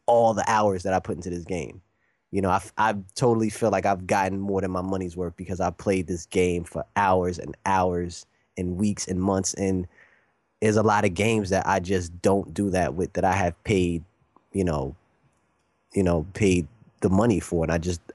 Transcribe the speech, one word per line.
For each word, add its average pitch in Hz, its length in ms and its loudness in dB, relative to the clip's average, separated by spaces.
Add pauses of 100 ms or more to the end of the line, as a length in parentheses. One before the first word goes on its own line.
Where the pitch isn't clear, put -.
all 117 260 4
the 101 160 -2
hours 107 340 2
that 95 100 0
I 92 60 4
put 92 160 -6
into 87 140 -10
this 87 160 -6
game. 87 360 -8 (500)
You 98 100 -2
know, 95 80 2
I, 92 120 2 (160)
I 110 180 2 (200)
totally 113 340 2
feel 107 200 -2
like 98 160 0
I've 92 220 0
gotten 98 320 0
more 98 220 -2
than 95 100 -2
my 92 100 -2
money's 92 340 -4
worth 87 220 -6
because 90 240 -8
I 87 80 0
played 92 380 -2
this 87 180 -6
game 90 380 0
for - 220 -10 (100)
hours 92 440 2
and - 160 -12 (100)
hours 90 600 -2 (320)
and 90 200 -4
weeks 101 300 -2
and 92 140 -2
months. 95 320 0
And 92 340 -2 (720)
there's 107 140 4
a 110 80 4
lot 104 220 4
of 98 80 2
games 101 380 0
that 95 160 2
I 98 120 2
just 87 420 -2
don't 98 320 2
do 101 180 -2
that 87 240 0
with, 87 180 -4
that 87 100 -2
I 92 100 4
have 92 300 -2
paid, 87 400 0 (480)
you 98 140 0
know, 73 300 -4 (960)
you 101 100 2
know, 85 300 2
paid 92 340 2 (340)
the 104 80 2
money 101 300 4
for. 85 240 -2
And 80 80 0
I 85 60 2
just, 85 240 -4 (140)